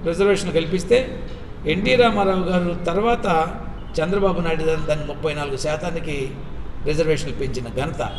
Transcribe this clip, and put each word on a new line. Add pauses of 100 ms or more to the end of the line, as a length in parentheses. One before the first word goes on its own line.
రిజర్వేషన్
కల్పిస్తే (440)
ఎన్టీ
రామారావు
గారు (160)
తర్వాత (680)
చంద్రబాబు
నాయుడు
గారు
దాన్ని
ముప్పై
నాలుగు
శాతానికి (720)
రిజర్వేషన్లు
పెంచిన (100)
ఘనత. (160)